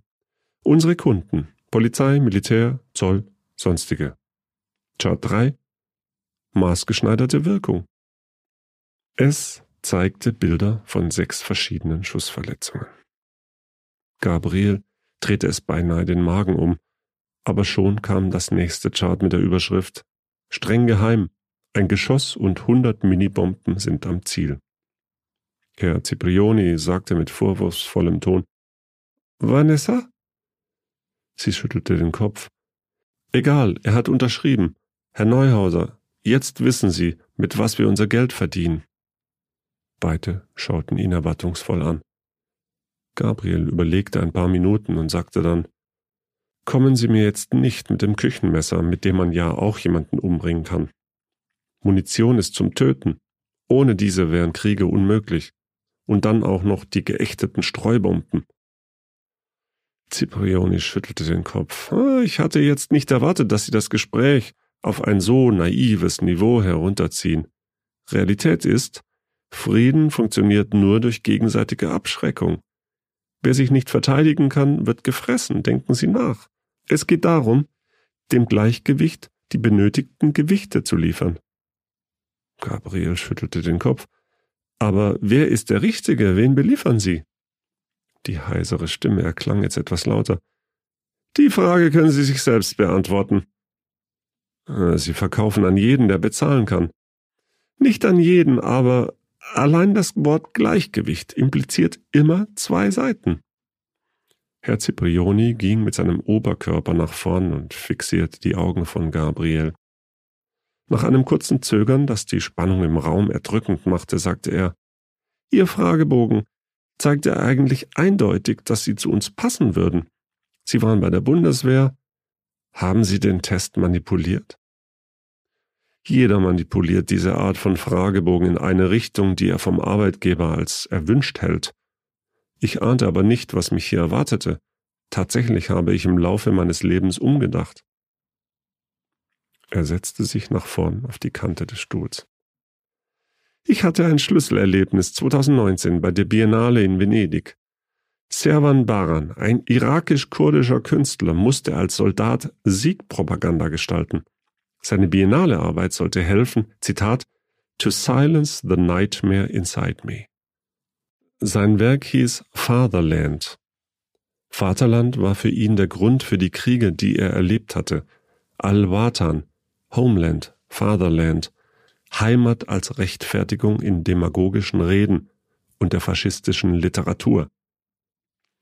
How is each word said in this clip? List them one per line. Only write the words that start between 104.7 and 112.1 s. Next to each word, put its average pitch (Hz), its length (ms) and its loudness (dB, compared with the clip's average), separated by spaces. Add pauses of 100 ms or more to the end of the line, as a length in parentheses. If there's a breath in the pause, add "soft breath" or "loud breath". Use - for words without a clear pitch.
Ciprioni 98 800 0
ging 110 280 0
mit 104 120 -2
seinem 87 240 0
Oberkörper 87 720 -2
nach 82 200 -2
vorn 90 380 -2
und 78 220 -8
fixierte - 640 -6
die 85 160 -4
Augen 87 300 -2
von 82 240 -6
Gabriel. 78 640 -2 (1160)
Nach 113 140 0
einem 131 220 2
kurzen 135 360 -2
Zögern, 131 460 0
das 113 180 -6